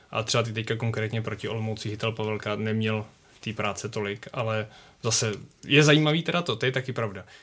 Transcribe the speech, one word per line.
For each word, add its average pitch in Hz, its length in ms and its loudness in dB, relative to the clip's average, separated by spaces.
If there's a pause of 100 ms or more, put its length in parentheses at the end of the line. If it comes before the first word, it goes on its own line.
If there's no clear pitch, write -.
(120)
a 113 120 0
třeba 117 200 2
ty 113 100 -4
teďka 113 220 -2
konkrétně 113 460 -2
proti 107 260 -6
Olomouci 110 420 -4
chytal 107 220 -2
Pavelka, 107 440 -2
neměl 110 500 0 (340)
té 110 140 -6
práce 104 360 -4
tolik, 104 440 -4
ale 110 340 -2 (340)
zase 113 300 2 (340)
je 143 180 8
zajímavý 151 400 6
teda 175 180 0
to, 123 140 -2
to - 100 -2
je 131 60 2
taky 127 220 -2
pravda, 98 320 -4 (180)